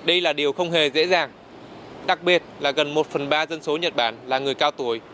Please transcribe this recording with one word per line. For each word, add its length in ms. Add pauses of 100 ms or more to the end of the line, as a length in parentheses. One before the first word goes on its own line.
Đây 160
là 120
điều 200
không 180
hề 200
dễ 160
dàng, 240 (760)
đặc 160
biệt 200 (180)
là 100
gần 240
một 160
phần 180
ba 180
dân 160
số 140
Nhật 200
Bản 180 (120)
là 120
người 160
cao 160
tuổi. 300 (140)